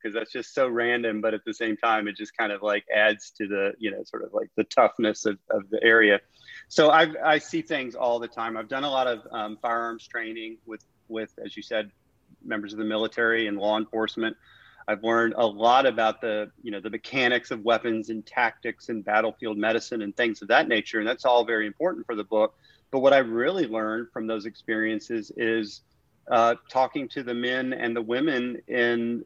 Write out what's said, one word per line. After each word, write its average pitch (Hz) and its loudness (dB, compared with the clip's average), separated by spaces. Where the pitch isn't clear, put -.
'cause 104 -6
that's 113 -6
just - -10
so 131 2
random. 117 0
But 110 0
at 104 -8
the 113 -6
same 110 -4
time, 110 0
it 101 -6
just 104 -12
kind 110 -2
of, 101 -6
like, 104 0
adds 107 2
to 107 -2
the, 98 -2
you 107 -4
know, 98 -10
sort - -10
of, - -14
like, - -4
the 110 2
toughness 110 2
of, 104 0
of 101 -2
the 104 -2
area. 113 8
So 151 6
I, 160 6
I 156 4
see 165 -4
things 135 -6
all 120 0
the 117 -6
time. 113 -6
I've 110 -8
done 135 -4
a 147 -2
lot 131 0
of, 117 -2
um, 107 -8
firearms 117 -4
training 113 -10
with, 110 -14
with, 110 -8
as 104 -12
you 104 -12
said, 107 -4
members 104 -8
of 107 -10
the 110 -4
military 113 0
and 101 -4
law 107 0
enforcement. 113 -4
I've 104 -4
learned 113 2
a 120 4
lot 117 4
about 113 2
the, 107 -4
you 113 -8
know, 101 -8
the 107 -8
mechanics 123 -2
of 113 -8
weapons 113 0
and 110 -8
tactics - -4
and 110 -6
battlefield 107 0
medicine 110 -2
and 101 -8
things 113 -2
of 101 -14
that 135 4
nature. 110 -2
And 107 -2
that's 123 -4
all 120 4
very 110 -2
important 156 -4
for 117 -6
the 104 -6
book. 110 0
But 139 -2
what 135 6
I 139 8
really 131 0
learned 110 -4
from 110 -8
those 110 -6
experiences 110 -4
is, 113 -4
uh, 117 4
talking 131 0
to 143 -8
the 123 -6
men 127 -2
and 117 -4
the 117 -2
women 123 -2
in 120 0